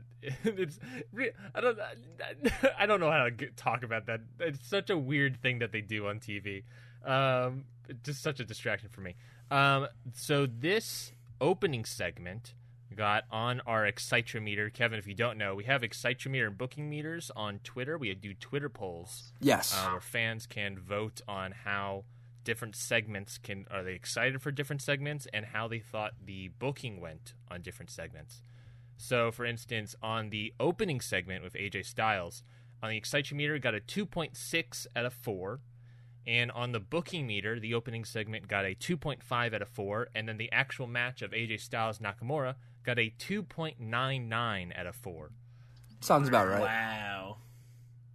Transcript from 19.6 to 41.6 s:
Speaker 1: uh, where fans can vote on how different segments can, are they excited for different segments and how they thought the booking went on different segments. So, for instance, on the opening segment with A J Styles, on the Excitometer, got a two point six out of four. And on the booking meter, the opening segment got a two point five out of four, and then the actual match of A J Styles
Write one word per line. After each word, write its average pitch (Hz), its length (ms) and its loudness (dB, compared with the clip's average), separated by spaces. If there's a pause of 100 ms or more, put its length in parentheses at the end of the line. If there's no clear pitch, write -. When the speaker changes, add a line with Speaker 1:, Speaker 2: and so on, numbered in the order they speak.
Speaker 1:
uh, 95 180 2
where 90 80 -2
fans 113 460 -2
can 101 320 -6
vote 101 480 -4
on 95 260 -4
how 98 520 -2 (400)
different 113 320 -4
segments 107 640 0
can, 101 320 -8
are 95 120 -4
they 92 120 -4
excited 131 480 0
for 151 80 -2
different 139 320 -2
segments 143 500 -2
and 107 140 -2
how 113 220 0
they 113 100 -2
thought 107 360 -4 (100)
the 95 240 -10 (100)
booking 123 420 -4
went 80 340 -12 (160)
on 90 120 -8
different 85 280 -12
segments. 80 520 -12 (540)
So, 117 340 2
for 120 140 -4
instance, 117 580 -4
on 110 280 0
the 107 280 -2
opening 170 420 2
segment 92 440 -2
with 92 120 -10
A 98 140 -2
J 95 120 -2
Styles, 101 600 0 (400)
on 110 80 -2
the 110 100 -2
Excitometer, 147 600 0
got 117 120 2
a 104 60 -2
two 190 260 -2
point 156 300 -4
six - 500 -2 (100)
out 120 100 2
of 127 80 -2
four. 101 460 -4 (640)
And 120 240 4
on 123 220 -2
the 117 80 0
booking 156 460 -2
meter, 107 320 0
the 110 160 -4
opening 113 300 -2
segment 110 440 -4
got 101 180 2
a 95 80 -2
two - 240 0
point 135 240 -4
five 120 320 2
out 101 80 -2
of 101 60 -4
four, 104 460 -2
and 110 140 -2
then 110 80 -4
the 113 160 -4
actual 131 340 2
match 120 360 -2
of 101 100 -4
A 113 140 0
J 110 120 -2
Styles 113 420 -2